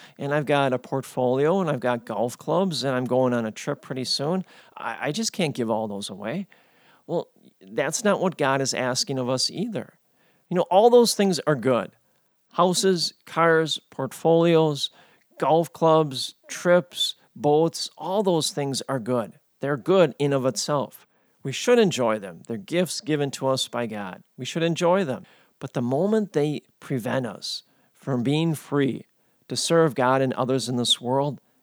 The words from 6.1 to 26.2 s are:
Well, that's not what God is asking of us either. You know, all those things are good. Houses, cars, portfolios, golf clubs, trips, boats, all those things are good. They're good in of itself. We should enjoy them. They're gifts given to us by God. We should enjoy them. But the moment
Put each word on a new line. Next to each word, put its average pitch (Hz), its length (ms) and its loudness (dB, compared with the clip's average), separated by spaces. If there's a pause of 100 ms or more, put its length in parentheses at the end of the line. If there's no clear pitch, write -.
Well, - 220 -6 (340)
that's 135 440 -4
not 202 160 2
what 180 160 -2
God 135 240 2
is 131 120 -2
asking 127 460 -2
of 123 100 -4
us 131 200 -2
either. 185 460 -8 (540)
You 175 60 -4
know, 180 160 2
all 208 180 6
those 233 260 6
things 190 300 2
are 151 100 4
good. 117 360 0 (600)
Houses, 180 600 2 (120)
cars, 160 520 2 (120)
portfolios, 160 1000 2 (480)
golf 160 360 2
clubs, 160 600 2 (120)
trips, - 680 0 (200)
boats, 147 640 0
all 185 260 -2
those 175 280 0
things 139 360 -6
are 135 120 -4
good. 113 380 -4 (220)
They're 143 160 -2
good 160 420 4
in 143 140 0
of 135 140 0
itself. - 600 -4 (360)
We 139 100 -8
should 240 260 2
enjoy 123 420 2
them. 90 280 -14
They're 117 80 -6
gifts 160 460 -4
given 143 300 -2
to 135 160 -4
us 131 200 0
by 120 180 -6
God. 101 380 -10 (140)
We 127 80 -10
should 165 180 -4
enjoy 170 400 2
them. 120 220 -6 (340)
But - 140 -12
the 143 80 -2
moment 180 500 0